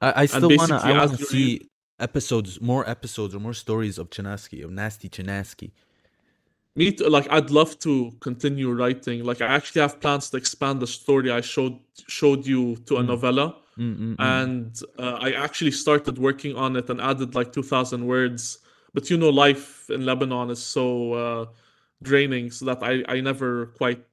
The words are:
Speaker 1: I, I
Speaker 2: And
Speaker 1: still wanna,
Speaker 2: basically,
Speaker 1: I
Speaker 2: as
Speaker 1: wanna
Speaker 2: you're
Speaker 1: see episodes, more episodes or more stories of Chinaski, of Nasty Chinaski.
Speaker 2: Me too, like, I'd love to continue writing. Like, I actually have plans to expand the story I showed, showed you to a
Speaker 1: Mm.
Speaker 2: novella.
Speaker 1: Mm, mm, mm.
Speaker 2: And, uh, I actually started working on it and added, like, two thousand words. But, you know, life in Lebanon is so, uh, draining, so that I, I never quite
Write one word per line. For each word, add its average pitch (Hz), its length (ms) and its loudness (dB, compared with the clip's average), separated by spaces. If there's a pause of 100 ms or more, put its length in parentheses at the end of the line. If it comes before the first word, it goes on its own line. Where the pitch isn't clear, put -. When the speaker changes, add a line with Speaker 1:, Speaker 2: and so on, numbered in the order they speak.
Speaker 1:
I, 131 100 4
I 131 120 2
Speaker 2:
And 143 80 6
Speaker 1:
still 165 120 2
wanna, 160 320 6
Speaker 2:
basically, 131 180 2
Speaker 1:
I 143 100 4
Speaker 2:
as 147 80 4
Speaker 1:
wanna 127 80 -2
Speaker 2:
you're 143 100 -6
Speaker 1:
see 131 400 0 (300)
episodes, 110 640 -2
more 120 280 0
episodes 107 460 -8
or 101 60 -10
more 113 140 -8
stories 110 440 -2
of 87 120 -10
Chinaski, 98 540 -10
of 82 80 -12
Nasty 104 360 -8
Chinaski. 98 640 -8 (1040)
Speaker 2:
Me 160 140 4
too, - 180 0
like, 143 220 4
I'd 151 200 2
love 156 300 4
to 131 380 0
continue 131 540 -4
writing. 123 500 -2
Like, 120 180 -4
I 117 60 0
actually 143 360 2
have 143 180 0
plans 143 300 0
to 135 60 -4
expand 135 440 -4
the 123 80 -4
story 135 420 2
I 120 100 0
showed, 127 380 -4 (300)
showed 139 360 2
you 127 300 0 (120)
to 139 100 0
a 123 60 2
Speaker 1:
Mm. 123 40 2
Speaker 2:
novella. 127 400 2 (320)
Speaker 1:
Mm, 117 180 -4
mm, 113 200 -6
mm. - 20 -
Speaker 2:
And, 127 640 -2 (160)
uh, 123 220 -6
I 131 120 -2
actually 143 380 -2
started 147 480 0
working 135 380 0
on 131 180 -2
it 123 160 -4
and 123 100 -6
added, 131 360 -2
like, 123 160 -2
two 143 100 -2
thousand 127 460 -2
words. 123 500 -2 (340)
But, 139 160 -4
you 180 80 2
know, 160 140 4
life 139 580 4
in 131 160 -4
Lebanon 127 460 -2
is 120 120 -8
so, 123 500 -2
uh, 117 340 -4 (560)
draining, 135 480 2
so 120 140 -12
that 127 180 -2
I, 127 240 0
I 131 140 -2
never 127 460 -2
quite 120 460 -4